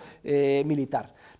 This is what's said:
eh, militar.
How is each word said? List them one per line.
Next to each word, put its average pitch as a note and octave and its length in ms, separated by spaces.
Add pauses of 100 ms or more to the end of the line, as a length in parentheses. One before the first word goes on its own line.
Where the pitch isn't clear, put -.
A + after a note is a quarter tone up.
(240)
eh, C#3+ 400
militar. D3 480 (280)